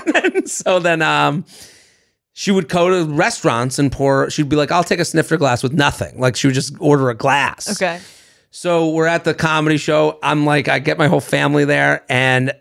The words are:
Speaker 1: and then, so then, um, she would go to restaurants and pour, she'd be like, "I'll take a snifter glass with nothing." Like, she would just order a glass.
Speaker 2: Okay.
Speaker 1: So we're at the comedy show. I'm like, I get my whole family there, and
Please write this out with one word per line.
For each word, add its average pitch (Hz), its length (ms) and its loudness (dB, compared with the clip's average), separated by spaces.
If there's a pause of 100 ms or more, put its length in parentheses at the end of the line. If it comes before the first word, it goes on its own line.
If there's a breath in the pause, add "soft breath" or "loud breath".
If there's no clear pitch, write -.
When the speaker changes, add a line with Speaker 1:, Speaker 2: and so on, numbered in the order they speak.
Speaker 1:
and 330 80 0
then, 370 320 0
so - 340 -2
then, 165 220 0
um, 151 420 0 (880 loud breath)
she - 180 -4
would 190 180 0
go 175 200 2
to 175 240 0
restaurants 143 680 0
and 143 140 0
pour, 139 380 0
she'd 151 180 -2
be 147 80 0
like, 147 160 0
"I'll 170 100 2
take 175 180 -2
a 165 40 -2
snifter 160 320 0
glass 131 260 0
with 131 120 -2
nothing." 143 440 -2
Like, 127 160 0
she - 140 -2
would 131 60 2
just 135 260 -4
order 147 300 2
a 120 40 -4
glass. 135 560 -2 (100)
Speaker 2:
Okay. 180 200 -4 (500 loud breath)
Speaker 1:
So 170 400 0
we're 160 160 0
at 170 180 0
the 160 100 0
comedy 156 420 2
show. 151 460 0
I'm 147 240 0
like, 147 220 0
I 139 120 0
get 143 180 -2
my 165 100 2
whole 143 120 2
family 143 440 0
there, 143 440 0
and 131 520 0